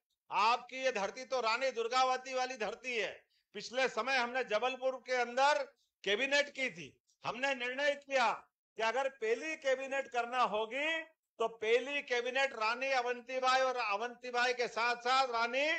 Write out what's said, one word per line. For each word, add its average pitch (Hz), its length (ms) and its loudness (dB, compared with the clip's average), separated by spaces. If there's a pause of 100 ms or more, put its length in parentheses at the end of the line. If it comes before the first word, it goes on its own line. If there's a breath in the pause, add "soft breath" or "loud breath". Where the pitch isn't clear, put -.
(320)
आपकी 240 520 2
ये 262 80 4
धरती 208 340 -4
तो 262 160 -2
रानी 240 300 0
दुर्गावती 254 600 2
वाली 254 240 -2
धरती 233 380 -6
है। 185 160 -2 (440)
पिछले 240 340 -2
समय 254 280 0
हमने 247 280 0
जबलपुर 254 500 0 (100)
के 254 120 -2
अंदर 262 460 2 (400)
कैबिनेट 269 460 2
की 262 220 -4
थी, 156 240 -14 (280)
हमने 254 320 -2
निर्णय 254 400 -2
किया 269 360 2 (460)
कि 208 60 -4
अगर 226 280 0
पहली 262 460 -2
कैबिनेट 269 520 -2
करना 247 380 -2
होगी 247 520 -2 (400)
तो 226 100 2
पहली 254 520 0
कैबिनेट 254 520 0
रानी 233 380 -2
अवंतीबाई 254 680 0
और 254 160 2
अवंतीबाई 240 760 -2
के 240 140 -2
साथ 240 300 0
साथ 254 300 4
रानी 240 380 0 (140)